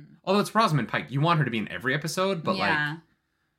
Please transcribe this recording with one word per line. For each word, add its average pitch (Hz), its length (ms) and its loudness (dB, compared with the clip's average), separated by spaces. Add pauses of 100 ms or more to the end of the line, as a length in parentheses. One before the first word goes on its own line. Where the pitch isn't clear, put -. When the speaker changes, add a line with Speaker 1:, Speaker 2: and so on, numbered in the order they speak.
(240)
Speaker 1:
Although 196 160 2
it's - 140 -2
Rosamund 160 340 2
Pike, 110 220 -4
you 135 100 -2
want 165 180 4
her 147 60 4
to 123 60 -2
be 113 80 0
in 104 120 -2
every 117 240 -2
episode, 170 480 -2
but, 196 140 0
like, 175 140 0
Speaker 2:
Yeah. 147 260 -2 (640)